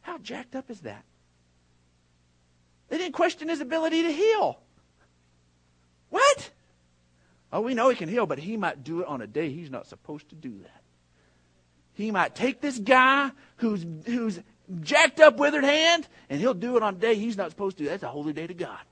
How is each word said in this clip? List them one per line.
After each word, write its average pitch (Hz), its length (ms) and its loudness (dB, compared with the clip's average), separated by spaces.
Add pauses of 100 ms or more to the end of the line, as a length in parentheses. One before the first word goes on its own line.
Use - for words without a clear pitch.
How 339 160 -12
jacked 240 360 -12
up 262 140 -10
is 302 120 -14
that? 104 220 -14 (1900)
They 302 100 -6
didn't 359 160 -6
question 330 340 -2
his 311 120 -4
ability 330 420 0
to 339 80 0
heal. 349 480 0 (1500)
What? 539 400 4 (1000)
Oh, 185 100 -4
we 247 120 -4
know 247 160 4
he 247 60 2
can 165 140 -8
heal, 220 160 0
but 147 120 -4
he 180 200 -8
might 156 260 -4
do 165 180 -6
it 180 60 -6
on 139 140 -6
a 104 60 -10
day 147 220 -4
he's 147 220 -12
not 123 160 -12
supposed - 420 -16
to - 60 -20
do 127 240 -14
that. - 220 -20 (1120)
He 214 180 -6
might 180 240 0
take 254 260 -2
this 277 160 -2
guy 254 540 4 (260)
who's, 208 280 -2 (200)
who's 226 340 -2 (420)
jacked 294 380 2
up, 302 180 10
withered 294 260 2
hand, 320 440 2 (220)
and 143 100 -4
he'll 240 140 2
do 240 240 -2
it 226 60 2
on 202 120 -2
a - 20 -16
day 220 180 2
he's 214 220 -4
not 185 120 -4
supposed 196 280 -6
to. 151 80 -6
That's 170 180 -6
a - 60 -8
holy 147 240 -6
day 156 140 -8
to 180 60 -12
God. 170 260 -10 (120)